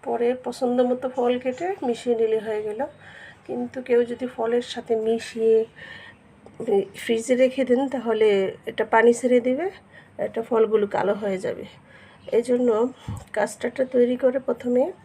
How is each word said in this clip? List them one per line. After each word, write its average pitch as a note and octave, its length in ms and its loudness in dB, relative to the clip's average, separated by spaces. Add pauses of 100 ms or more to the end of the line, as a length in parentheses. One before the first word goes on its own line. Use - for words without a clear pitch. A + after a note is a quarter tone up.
পরে A#3+ 320 0 (100)
পছন্দ B3 380 -2
মতো B3+ 260 0
ফল B3 300 0
কেটে C#4+ 440 -4
মিশিয়ে A#3+ 340 -2
নিলে A3 220 0
হয়ে G#3+ 240 -4
গেল। G#3+ 180 -8 (680)
কিন্তু B3 360 -8
কেউ A#3+ 220 4
যদি A#3 220 -6
ফলের A#3+ 360 -2
সাথে A#3 340 -4
মিশিয়ে A3+ 680 2 (1300)
ফ্রিজে A#3 400 -2
রেখে B3+ 300 2
দেন, B3 240 2
তাহলে A3+ 400 2 (380)
এটা A#3+ 180 -4
পানি A#3 300 6
ছেড়ে B3 260 4
দিবে, B3+ 260 -2 (520)
এটা A3+ 240 -4
ফলগুলো A3 440 2
কালো G3+ 280 -2
হয়ে G3+ 240 -4
যাবে। - 260 -6 (680)
এই A3+ 100 2
জন্য B3 260 0 (640)
কাস্টার্ডটা A#3 520 -4
তৈরি B3 320 2
করে B3+ 220 0
প্রথমে B3 540 0 (120)